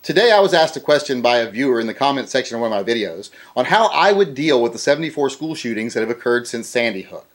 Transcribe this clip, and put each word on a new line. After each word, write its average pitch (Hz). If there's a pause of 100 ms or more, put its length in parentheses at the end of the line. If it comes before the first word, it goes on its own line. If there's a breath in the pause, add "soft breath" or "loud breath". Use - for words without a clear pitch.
Today 214
I 208
was 185
asked 160
a 131
question 139
by 120
a 113
viewer 120
in 113
the 104
comment 139
section 123
of 117
one 117
of 101
my 117
videos 98 (260 loud breath)
on 127
how 214
I 190
would 196
deal 139
with 117
the 113
seventy-four 147
school 156
shootings 113
that 117
have 110
occurred 120
since 113
Sandy 113
Hook. -